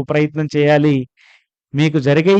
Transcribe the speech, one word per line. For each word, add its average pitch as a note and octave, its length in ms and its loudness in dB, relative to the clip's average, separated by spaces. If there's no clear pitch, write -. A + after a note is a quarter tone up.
ప్రయత్నం D3+ 440 -4
చేయాలి. D3 500 0
మీకు D3+ 240 0
జరిగే D3+ 420 0